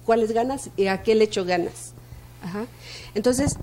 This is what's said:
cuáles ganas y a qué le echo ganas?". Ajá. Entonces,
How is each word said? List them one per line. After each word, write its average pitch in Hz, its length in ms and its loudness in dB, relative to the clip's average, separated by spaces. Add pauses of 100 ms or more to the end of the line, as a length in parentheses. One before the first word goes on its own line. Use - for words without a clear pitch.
cuáles 226 280 4
ganas 254 440 -2
y 196 100 2
a 190 140 0
qué 220 140 4
le 214 80 6
echo 214 220 0
ganas?". - 480 -2 (500)
Ajá. 202 220 -8 (500)
Entonces, 254 480 2